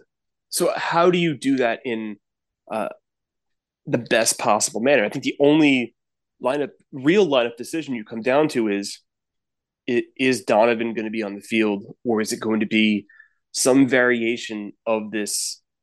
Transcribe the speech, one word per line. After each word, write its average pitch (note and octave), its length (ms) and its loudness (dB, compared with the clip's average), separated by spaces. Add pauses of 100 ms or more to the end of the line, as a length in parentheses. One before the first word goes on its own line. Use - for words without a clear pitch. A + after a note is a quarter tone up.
(480)
So E3+ 280 -2
how E3+ 340 2
do F3+ 80 2
you E3 180 0
do C3 200 -2
that A#2 280 -2
in, A2 320 -6 (540)
uh, G#2+ 200 -6 (960)
the C#3 120 -2
best A2+ 400 0
possible G#2+ 420 0
manner? B2+ 240 4
I G#2 40 -2
think B2 160 -8
the C#3 160 -4
only C#3+ 540 4 (480)
lineup, C3 280 -2 (220)
real D#3+ 340 4
lineup A#2+ 300 0
decision C#3 380 -8
you A2 100 -8
come A2+ 180 -12
down C#3 260 2
to A#2 200 0
is, G2+ 320 -4 (880)
i-, A#2+ 160 0 (120)
is C3 280 0
Donovan A#2 500 2
gonna A2 160 -6
be A2 120 -6
on G2+ 120 -8
the G2+ 60 -14
field, G#2+ 440 0 (200)
or A2+ 160 -2
is G#2+ 120 -4
it - 80 -8
going A2 200 -2
to G#2+ 60 0
be G#2+ 400 2 (460)
some C3+ 360 4
variation A#2 840 -2 (140)
of A2 240 -2
this, - 520 -8 (200)